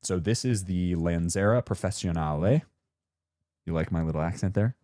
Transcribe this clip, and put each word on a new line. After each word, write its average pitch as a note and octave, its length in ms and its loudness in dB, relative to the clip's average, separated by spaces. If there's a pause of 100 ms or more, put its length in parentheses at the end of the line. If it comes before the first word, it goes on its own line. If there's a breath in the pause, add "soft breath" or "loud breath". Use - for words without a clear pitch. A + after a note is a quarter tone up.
So F#2 160 -2
this G2+ 260 0
is A2+ 200 0
the F2+ 300 0
Lanzera E2+ 680 2
Professionale. F2 960 0 (1040)
You E2+ 60 -4
like D#2+ 180 0
my E2 120 -2
little D#2 180 -2
accent E2+ 340 -2
there? A2 300 0